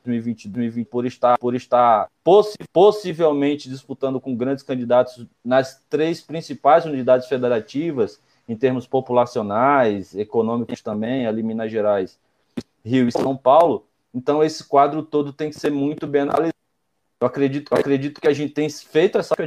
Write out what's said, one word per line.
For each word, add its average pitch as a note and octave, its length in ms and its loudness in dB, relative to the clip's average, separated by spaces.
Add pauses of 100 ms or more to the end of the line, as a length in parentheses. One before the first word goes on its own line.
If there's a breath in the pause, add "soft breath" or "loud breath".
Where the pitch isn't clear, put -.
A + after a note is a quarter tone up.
dois - 20 -16
mil A#2+ 100 -4
e A#2 40 -4
vinte, A2+ 280 -8
dois G2+ 100 -10
mil A#2+ 100 -4
e - 20 -4
vinte, A2+ 180 -8
por A#2+ 180 -4
estar, B2 320 0
por B2 180 -2
estar A#2+ 540 2 (140)
possi-, G#3 340 4 (160)
possivelmente D#3 960 2
disputando C3 500 -8
com C3 160 -8
grandes B2+ 280 -4
candidatos B2 640 -2 (180)
nas C3 460 0
três D#3+ 320 -2
principais D#3 640 0
unidades B2+ 420 0
federativas, B2 920 -4 (280)
em A#2 80 -8
termos B2+ 300 -2
populacionais, A#2+ 1300 0
econômicos A2+ 640 -4
também, A#2 440 -4
ali A2 160 -4
em A2 40 -6
Minas A2+ 260 -6
Gerais, G#2 480 -2 (640)
Rio B2 240 2
e A#2 40 -2
São C3+ 240 -2
Paulo. C#3+ 500 4 (280)
Então, D3 300 0
esse D#3 200 -4
quadro D3 380 2
todo C#3+ 320 -4
tem D3+ 160 -8
que D3 100 -16
ser D3+ 120 -2
muito D3 340 -4
bem C#3+ 160 0
analisado. D3 320 -2 (640)
Eu B2 80 0
acredito, C#3 460 -2
eu B2 40 4
acredito C#3 440 -2
que D3+ 60 2
a D3 60 4
gente C#3+ 200 -4
tem D3 160 -2
feito F3+ 480 0
essa E3 180 0 (100)